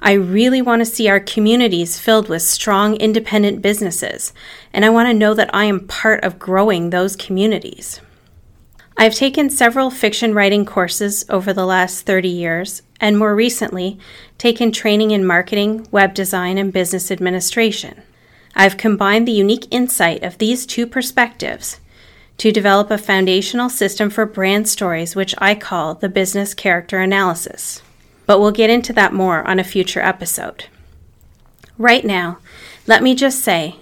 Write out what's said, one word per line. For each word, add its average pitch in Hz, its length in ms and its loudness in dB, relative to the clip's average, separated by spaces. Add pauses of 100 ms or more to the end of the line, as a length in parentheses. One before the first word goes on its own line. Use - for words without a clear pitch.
I 202 120 4
really 214 480 2
want 233 200 2
to 226 40 2
see 226 220 -2
our 196 140 4
communities 208 760 0
filled 220 280 2
with 165 140 -4
strong, 208 540 0
independent 214 680 0
businesses, 202 720 -4 (400)
and 202 100 0
I 220 60 6
want 233 180 4
to 240 60 2
know 214 200 4
that 214 220 0
I 208 100 2
am 196 220 -2
part - 380 0
of 175 140 -6
growing 185 500 0
those 185 260 -2
communities. - 840 -4 (960)
I've 220 180 4
taken 277 340 0
several 254 400 2
fiction 220 440 -2
writing 202 320 4
courses 202 640 -4
over 190 240 -2
the 190 120 0
last 185 400 0
thirty 185 220 0
years, 175 540 -4 (180)
and 208 180 2
more 214 160 2
recently, 196 640 -2 (400)
taken 233 340 0
training 214 380 0
in 202 160 0
marketing, 202 640 0
web 196 240 2
design, 185 460 -4
and 196 120 -2
business 185 380 -2
administration. 185 920 -2 (500)
I've 190 240 4
combined 208 500 2
the 240 40 -2
unique 214 400 2
insight 247 500 0
of 175 160 -8
these 240 300 -2
two 233 180 -4
perspectives - 920 -4 (580)
to 220 140 2
develop 202 400 2
a 208 80 -2
foundational 196 720 0
system 208 420 -2
for 214 160 -2
brand 202 420 -2
stories, 170 460 -4
which 190 240 -4
I 202 160 2
call 165 400 -6
the 196 140 -4
business 196 440 -2
character 180 460 -2
analysis. 185 840 -2 (460)
But 202 120 6
we'll 208 120 4
get 220 180 2
into 240 240 0
that 196 200 2
more 185 340 0
on 185 100 2
a 185 60 0
future 185 380 -2
episode. - 640 -4 (1120)
Right 240 260 4
now, 180 320 -2 (480)
let 220 160 6
me 254 140 4
just 262 260 0
say, 170 400 -2